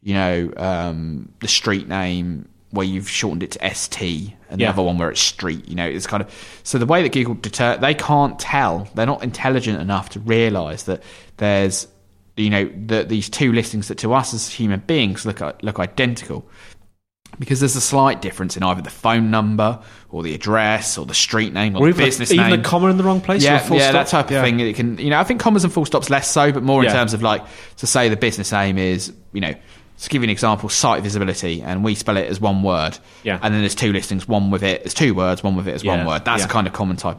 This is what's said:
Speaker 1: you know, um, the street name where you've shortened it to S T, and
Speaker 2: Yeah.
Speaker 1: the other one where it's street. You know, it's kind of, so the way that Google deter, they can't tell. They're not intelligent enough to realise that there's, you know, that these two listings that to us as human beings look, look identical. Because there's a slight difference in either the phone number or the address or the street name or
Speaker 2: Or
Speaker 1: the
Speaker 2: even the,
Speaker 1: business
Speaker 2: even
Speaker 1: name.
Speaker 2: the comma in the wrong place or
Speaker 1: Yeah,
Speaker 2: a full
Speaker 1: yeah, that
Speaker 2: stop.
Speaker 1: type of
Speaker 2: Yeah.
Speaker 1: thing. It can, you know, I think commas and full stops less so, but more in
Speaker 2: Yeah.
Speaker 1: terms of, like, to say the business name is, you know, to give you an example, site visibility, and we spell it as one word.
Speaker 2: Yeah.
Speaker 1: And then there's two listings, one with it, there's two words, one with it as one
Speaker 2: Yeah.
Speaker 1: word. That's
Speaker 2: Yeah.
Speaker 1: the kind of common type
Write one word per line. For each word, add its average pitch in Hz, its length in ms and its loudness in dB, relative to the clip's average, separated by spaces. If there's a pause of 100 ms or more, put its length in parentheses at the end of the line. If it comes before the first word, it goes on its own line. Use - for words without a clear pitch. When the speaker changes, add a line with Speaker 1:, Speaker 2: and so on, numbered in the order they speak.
Speaker 1:
you 101 140 -4
know, 90 420 0
um, 85 720 -4 (120)
the 113 60 -6
street 98 400 0
name 90 600 -4 (240)
where 98 160 -2
you've 95 220 -4
shortened 87 340 -2
it 85 80 -8
to - 120 -10
S - 260 -4
T, 90 440 -6 (160)
and 92 120 -8
Speaker 2:
Yeah. 117 60 2
Speaker 1:
the 98 60 0
other 95 80 0
one 87 160 0
where 85 140 0
it's - 100 -2
street. - 460 -4
You - 80 -10
know, 87 100 -4
it's 82 220 -6
kind 101 160 -4
of, - 100 -14 (300)
so - 160 -2
the 120 80 2
way 170 160 4
that 139 80 0
Google 120 240 0
deter, 120 420 -2
they 139 160 2
can't 147 460 0
tell. 101 560 -2
They're 110 100 0
not 135 180 -2
intelligent 117 580 -2
enough 92 300 -2
to 101 100 -10
realise 107 600 0
that 92 200 -4 (320)
there's, 98 520 0 (500)
you 107 120 2
know, 101 200 2 (160)
that 110 240 0
these 107 200 -2
two 135 220 2
listings 110 380 -2
that 110 80 -6
to 113 160 0
us 131 200 0
as 110 200 -6
human 101 340 0
beings 117 380 0
look, 101 160 -6 (220)
look 104 160 -6
identical. - 680 -4 (920)
Because 131 200 -2
there's 135 160 2
a 127 60 -2
slight 135 400 2
difference 92 360 -6
in 92 60 -2
either 92 180 0
the - 80 -10
phone 113 400 2
number 107 500 2 (300)
or 82 140 -8
the 80 100 -6
address 107 640 0
or 76 80 -6
the 67 80 -10
street 110 400 0
name 101 220 0
or 95 40 -2
Speaker 2:
Or - 20 6
Speaker 1:
the 151 80 6
Speaker 2:
even 175 100 2
the, 151 60 4
Speaker 1:
business 127 260 0
Speaker 2:
even 117 180 6
Speaker 1:
name. 113 120 4
Speaker 2:
the 113 60 -2
comma 175 200 4
in 190 100 4
the 190 60 2
wrong 190 180 2
place 185 220 2
or 139 40 6
Speaker 1:
Yeah, 143 100 6
Speaker 2:
a - 20 4
full - 180 2
Speaker 1:
yeah, 139 140 6
that 139 160 4
Speaker 2:
stop. 151 140 2
Speaker 1:
type 139 100 -2
of - 0 -
Speaker 2:
Yeah. 135 120 2
Speaker 1:
thing. 120 160 2
It 113 160 0
can, 120 220 -2
you 143 120 -2
know, 147 100 4
I 180 40 4
think 240 160 0
commas 208 240 4
and 170 80 4
full 156 140 2
stops 139 240 0
less 139 200 2
so, 147 220 4
but 139 120 0
more 135 180 6
in 123 60 6
Speaker 2:
Yeah. 107 80 4
Speaker 1:
terms 117 180 2
of, 110 80 -2
like, 107 220 2 (340)
to - 80 -8
say 123 240 4
the 107 80 2
business 104 340 -2
name 98 260 2
is, 92 340 0 (220)
you 98 80 -4
know, 78 120 -4
to - 560 -18
give 143 120 0
you 120 40 0
an 110 60 2
example, 107 380 0
site 101 340 2
visibility, 92 580 -2
and 90 220 -4
we 107 120 0
spell 104 220 -2
it 95 100 -2
as 95 120 -6
one 98 240 0
word. 87 340 0 (260)
Speaker 2:
Yeah. 95 180 -2
Speaker 1:
And 107 120 0
then 107 80 2
there's 101 140 0
two 110 160 0
listings, 95 360 -4
one 101 220 2
with 98 140 0
it, 95 200 0
there's 92 100 -8
two 135 200 2
words, 92 300 0
one 98 120 0
with 95 120 -4
it 73 80 -6
as - 80 -8
one 92 160 0
Speaker 2:
Yeah. 82 80 -2
Speaker 1:
word. 78 180 -2
That's 117 160 0
Speaker 2:
Yeah. 95 60 -2
Speaker 1:
the - 60 -4
kind 110 120 2
of 95 80 -6
common 92 240 -2
type 82 220 -6